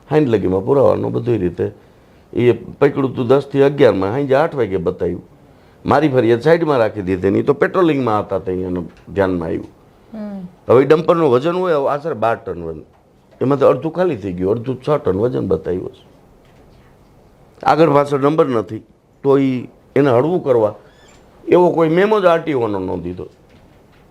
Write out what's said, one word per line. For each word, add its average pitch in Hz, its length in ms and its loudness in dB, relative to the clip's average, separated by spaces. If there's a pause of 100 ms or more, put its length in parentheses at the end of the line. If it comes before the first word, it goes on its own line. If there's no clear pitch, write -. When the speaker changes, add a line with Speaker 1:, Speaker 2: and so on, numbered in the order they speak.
(100)
Speaker 1:
હાઇન્ડ 151 180 2
લગીમાં 95 380 0
પુરાવાનો 113 440 2
બધી 120 280 -2
રીતે 95 340 -4 (600)
એ 123 200 2
પકડ્યું 143 640 -2
તું 123 120 -4
દસ 139 240 2
થી 139 100 2
અગિયારમાં, 117 480 2
સાંજે 131 240 -2
આઠ 151 200 0
વાગે 104 220 -2
બતાવ્યું. 90 460 -4 (640)
મારી 147 220 2
ફરિયાદ 117 320 2
સાઈડમાં 156 380 2
રાખી 104 240 -2
દીધી, 95 280 0
નહીં 110 160 0
તો 139 60 2
પેટ્રોલિંગમાં 139 680 0
હતા 95 180 -4
તે 95 140 -8
એને 90 280 -6 (340)
ધ્યાનમાં 92 340 -2
આવ્યું. 92 180 -8 (480)
Speaker 2:
હમ. 202 320 -12 (220)
Speaker 1:
હવે 127 160 6
ડમ્પરનું 160 460 2
વજન 143 260 0
હોય 180 180 0
આશરે 143 400 -2
બાર 113 220 -2
ટન 85 280 -10
વજન, 80 180 -10 (580)
એમાંથી 131 240 0
અડધું 143 280 2
ખાલી 165 240 -2
થઈ 98 160 -8
ગયું, 90 180 -2
અડધું 120 320 -6
છ - 80 -4
ટન 143 260 -2
વજન 120 320 -2
બતાવ્યું 90 440 -4
છે. - 180 -20 (1500)
આગળ 151 280 4
પાછળ 139 300 2
નંબર 156 260 2
નથી 110 320 -4 (440)
તો 139 160 4
ઈ 131 300 -2 (280)
એને 139 140 4
હળવું 151 340 2
કરવા 113 300 2 (720)
એવો 175 220 4
કોઈ 160 180 2
મેમો 202 320 2
જ 185 40 0
આર 165 180 4
ટી 151 120 -4
ઓનો 110 240 -2
ન 92 240 -6
દીધો. 90 220 -10 (880)